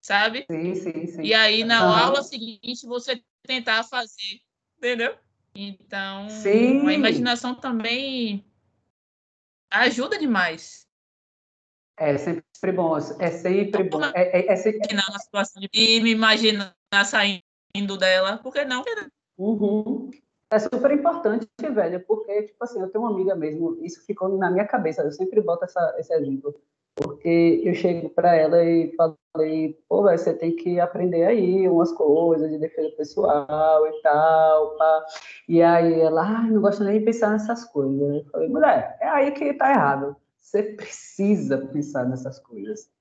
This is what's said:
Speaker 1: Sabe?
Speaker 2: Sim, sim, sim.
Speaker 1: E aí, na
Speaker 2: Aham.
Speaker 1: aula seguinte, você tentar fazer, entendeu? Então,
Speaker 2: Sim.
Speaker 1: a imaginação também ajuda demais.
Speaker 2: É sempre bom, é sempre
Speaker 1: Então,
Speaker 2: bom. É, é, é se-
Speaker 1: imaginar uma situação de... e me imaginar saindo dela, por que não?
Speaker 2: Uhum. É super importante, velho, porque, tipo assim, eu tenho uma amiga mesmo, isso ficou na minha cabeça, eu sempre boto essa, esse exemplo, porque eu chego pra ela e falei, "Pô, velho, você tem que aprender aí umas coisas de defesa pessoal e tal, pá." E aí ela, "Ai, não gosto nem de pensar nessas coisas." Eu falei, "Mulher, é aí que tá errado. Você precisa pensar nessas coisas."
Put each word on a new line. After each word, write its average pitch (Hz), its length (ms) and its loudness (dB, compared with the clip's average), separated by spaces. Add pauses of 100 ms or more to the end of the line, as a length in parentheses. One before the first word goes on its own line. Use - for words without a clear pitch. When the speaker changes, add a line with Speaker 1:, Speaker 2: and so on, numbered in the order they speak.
Speaker 1:
Sabe? 220 500 -2
Speaker 2:
Sim, 170 240 -4
sim, 180 320 -8
sim. 170 160 -10
Speaker 1:
E 214 120 0
aí, 220 300 4
na 226 200 2
Speaker 2:
Aham. 220 220 4
Speaker 1:
aula 277 160 0
seguinte, 233 640 -12
você 240 360 -8 (240)
tentar 233 380 -4
fazer, 220 560 -10 (380)
entendeu? 240 380 -4 (380)
Então, 196 760 -12
Speaker 2:
Sim. 247 600 2
Speaker 1:
a 294 40 2
imaginação 247 600 0
também 240 920 -6 (1300)
ajuda 247 480 0
demais. 185 640 -2 (1160)
Speaker 2:
É 147 200 0
sempre 170 540 -6
bom, 165 240 0
é 156 340 -4
sempre 190 520 -2
Speaker 1:
Então, 156 180 -2
Speaker 2:
bom. - 40 0 (100)
É, 185 260 2
é, 202 120 0
é 185 40 4
se- 220 140 0
Speaker 1:
imaginar 208 400 -4
uma 202 100 -12
situação 202 420 -6
de... 196 100 -12
e 220 280 4
me 226 100 2
imaginar 214 640 2 (300)
saindo 202 960 -4
dela, 190 400 2
por 254 140 -12
que 294 120 -2
não? 254 180 -4 (560)
Speaker 2:
Uhum. 214 720 -2 (400)
É 214 80 2
super 254 320 0
importante, 277 560 -2 (140)
velho, 180 460 -4
porque, 214 380 -2
tipo - 200 -12
assim, 240 160 -10
eu 185 100 -6
tenho 220 140 -4
uma 214 100 -2
amiga 185 220 0
mesmo, 165 480 -4
isso - 200 -16
ficou 196 320 -4
na 185 140 0
minha 196 160 0
cabeça, 160 360 -2
eu 147 100 -2
sempre 185 280 0
boto 170 240 -2
essa, 175 340 -2
esse 160 140 -6
exemplo, 143 420 -4 (400)
porque 170 680 2
eu 175 100 0
chego 170 360 -2
pra 175 260 4
ela 160 280 4
e 165 320 2
falei, 156 840 -2 (100)
"Pô, 185 140 2
velho, 175 160 4
você 165 160 0
tem 170 220 -2
que 175 240 -2
aprender 175 440 0
aí 190 440 2
umas 170 240 4
coisas 156 580 2
de 156 80 -6
defesa 156 380 -4
pessoal 151 880 0
e 156 160 -6
tal, 156 760 4
pá." 156 300 2 (420)
E 165 140 6
aí 170 380 6
ela, 160 220 4
"Ai, 220 280 0
não 214 100 4
gosto 202 240 2
nem 202 140 2
de 214 60 0
pensar 226 260 2
nessas 220 360 -4
coisas." 139 340 -2
Eu 143 300 -2
falei, 160 180 -2
"Mulher, 294 520 2
é - 80 -2
aí 285 240 2
que 285 220 -4
tá 262 160 2
errado. 143 440 0 (240)
Você - 240 -4
precisa 196 920 -4 (120)
pensar 143 360 -6
nessas 131 360 -6
coisas." 120 500 -14 (100)